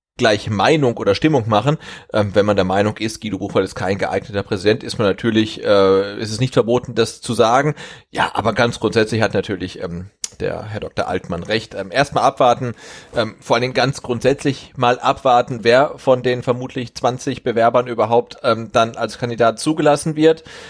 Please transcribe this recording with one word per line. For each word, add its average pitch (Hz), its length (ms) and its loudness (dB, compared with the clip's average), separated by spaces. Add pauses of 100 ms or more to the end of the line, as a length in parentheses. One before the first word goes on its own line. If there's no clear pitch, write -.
(200)
gleich 110 300 2
Meinung 117 480 2
oder 101 160 0
Stimmung 135 340 2
machen. 113 300 2 (340)
Ähm, 104 220 0
wenn 101 140 4
man 104 80 2
der 95 100 2
Meinung 101 320 0
ist, 110 240 -6
Guido 104 160 -6
Buchwald 98 280 0
ist - 100 -10
kein 98 240 -2
geeigneter 98 420 -4
Präsident, 101 420 0
ist - 140 -8
man 107 100 2
natürlich, 107 560 0
äh, 101 560 4
ist 110 120 -6
es 107 80 -8
nicht 127 160 -2
verboten, 120 400 0
das 113 260 -2
zu 120 140 -6
sagen. 123 400 2 (340)
Ja, - 240 -2
aber 110 200 -2
ganz 120 260 0
grundsätzlich 110 420 0
hat 104 140 0
natürlich, 92 440 -4
ähm, 87 280 -8 (320)
der 87 260 -6
Herr 107 160 -10
Doktor - 260 -6
Altmann 90 360 -6
recht. 110 320 -6
Ähm, 98 160 -10
erstmal 127 320 0
abwarten, 123 500 2 (420)
ähm, 110 240 -2
vor - 160 0
allen 117 60 2
Dingen 127 120 -2
ganz 131 280 0
grundsätzlich 131 720 -2
mal 123 240 2
abwarten, 123 600 2
wer 123 360 4
von 127 260 2
den 123 200 0
vermutlich 127 520 -4
zwanzig 127 480 -2
Bewerbern 120 440 2
überhaupt, 117 560 0
ähm, 113 280 0
dann 113 240 2
als 113 240 -6
Kandidat 117 400 0
zugelassen 151 560 0
wird. 160 280 4 (260)